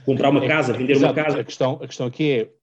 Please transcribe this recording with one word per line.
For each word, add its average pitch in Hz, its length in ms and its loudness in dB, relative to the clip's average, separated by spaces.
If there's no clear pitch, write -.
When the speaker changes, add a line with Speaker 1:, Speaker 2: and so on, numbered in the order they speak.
Speaker 1:
comprar 135 240 2
uma 143 160 2
Speaker 2:
É, - 20 0
Speaker 1:
casa, 151 260 0
Speaker 2:
é, - 40 -4
Speaker 1:
vender 131 160 0
uma 139 140 4
Speaker 2:
exato. 151 80 0
Speaker 1:
casa 151 260 -2
Speaker 2:
A - 20 -10
questão, 131 380 -4
a 139 40 -10
questão 127 220 -8
aqui 147 240 -2
é, 113 180 -2